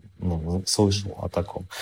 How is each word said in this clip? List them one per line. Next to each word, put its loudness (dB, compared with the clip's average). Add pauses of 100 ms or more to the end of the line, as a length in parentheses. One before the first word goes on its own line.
(180)
ну, 0
слышал 4
о -4
таком. -4 (140)